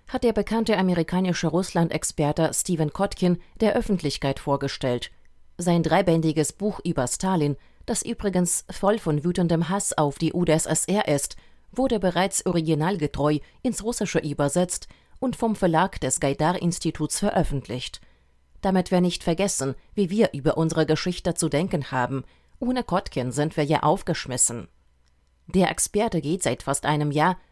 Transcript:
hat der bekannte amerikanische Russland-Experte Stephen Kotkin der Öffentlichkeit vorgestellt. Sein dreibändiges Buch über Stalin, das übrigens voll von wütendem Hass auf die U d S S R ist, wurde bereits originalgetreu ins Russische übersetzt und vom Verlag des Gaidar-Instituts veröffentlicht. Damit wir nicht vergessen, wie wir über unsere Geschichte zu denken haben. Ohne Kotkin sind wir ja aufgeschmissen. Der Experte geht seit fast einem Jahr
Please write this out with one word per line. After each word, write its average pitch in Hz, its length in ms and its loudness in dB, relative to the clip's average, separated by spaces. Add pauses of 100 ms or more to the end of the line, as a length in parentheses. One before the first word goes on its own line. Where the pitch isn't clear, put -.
hat - 160 -4
der 233 80 4
bekannte 214 460 0
amerikanische 180 720 0
Russland-Experte 160 1040 0
Stephen 156 400 -2
Kotkin 185 480 0 (180)
der 220 160 4
Öffentlichkeit 160 640 -2
vorgestellt. 135 720 -2 (480)
Sein 175 240 2
dreibändiges 160 720 4
Buch 202 280 -4
über 147 260 0
Stalin, 160 500 0 (260)
das 240 160 -4
übrigens 185 720 -2
voll 202 280 2
von 151 260 0
wütendem 170 440 2
Hass 196 240 -2
auf 147 240 0
die 160 160 0
U 175 140 0
d 160 60 4
S 160 120 2
S - 220 -2
R 196 220 0
ist, - 280 -2 (360)
wurde 240 280 0
bereits 185 460 0
originalgetreu 156 920 0 (240)
ins 226 220 -4
Russische 220 360 -2
übersetzt 147 680 -2 (300)
und 262 180 -4
vom 220 200 -2
Verlag 175 440 2
des - 200 -2
Gaidar-Instituts 156 1000 0
veröffentlicht. - 840 -2 (600)
Damit 190 320 2
wir 180 80 6
nicht 175 240 0
vergessen, 160 500 0 (220)
wie 196 120 2
wir 208 260 4
über 143 220 0
unsere 160 300 2
Geschichte 160 480 -2
zu 165 140 0
denken 151 420 -2
haben. 127 320 -2 (380)
Ohne 254 240 -2
Kotkin 131 480 -2
sind 147 240 0
wir 151 80 2
ja 147 180 2
aufgeschmissen. 135 840 0 (800)
Der 185 200 4
Experte 202 520 0
geht 156 240 -2
seit 123 180 0
fast - 240 -2
einem 147 240 2
Jahr 156 280 2 (140)